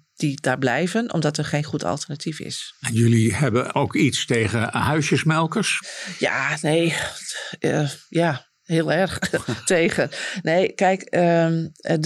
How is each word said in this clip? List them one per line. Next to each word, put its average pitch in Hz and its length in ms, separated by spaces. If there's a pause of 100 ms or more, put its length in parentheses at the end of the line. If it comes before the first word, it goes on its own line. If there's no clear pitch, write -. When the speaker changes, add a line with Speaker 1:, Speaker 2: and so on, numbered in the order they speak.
(160)
Speaker 1:
die 139 240
daar 127 180
blijven, 175 540
omdat 151 260
er 147 60
geen 151 200
goed - 200
alternatief 147 560
is. - 400
Speaker 2:
En - 120
jullie 113 420
hebben 127 400
ook 139 200
iets - 320
tegen 113 460
huisjesmelkers? 156 1080 (380)
Speaker 1:
Ja, 135 420
nee. 165 340 (640)
Eh, 147 300 (200)
ja, 165 380 (160)
heel 160 300
erg 175 260 (240)
<laughs> - 220
tegen. 165 460 (320)
Nee, 170 300
kijk, 190 300
ehm, 165 640 (100)
eh, - 160 (120)